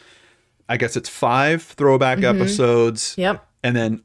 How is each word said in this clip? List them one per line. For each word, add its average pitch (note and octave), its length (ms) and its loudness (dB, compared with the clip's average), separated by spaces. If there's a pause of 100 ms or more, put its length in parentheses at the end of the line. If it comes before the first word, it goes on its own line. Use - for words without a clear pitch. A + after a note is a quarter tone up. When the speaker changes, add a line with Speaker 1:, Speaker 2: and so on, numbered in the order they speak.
(680)
Speaker 1:
I A#2+ 80 -2
guess A#2 180 -4
it's - 140 -6
five C#3 540 0
throwback C3 560 2
Speaker 2:
Mm-hmm. G#2+ 220 2
Speaker 1:
episodes. A#2 760 0
Speaker 2:
Yep. F#3+ 260 -2 (200)
Speaker 1:
And B2 120 0
then A2 300 -2